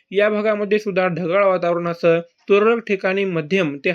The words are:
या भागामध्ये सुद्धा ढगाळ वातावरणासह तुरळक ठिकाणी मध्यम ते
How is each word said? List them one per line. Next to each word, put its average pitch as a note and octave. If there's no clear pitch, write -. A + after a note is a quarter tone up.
या G3+
भागामध्ये G#3
सुद्धा F#3
ढगाळ F3+
वातावरणासह E3+
तुरळक G#3+
ठिकाणी G3
मध्यम D#3+
ते F3+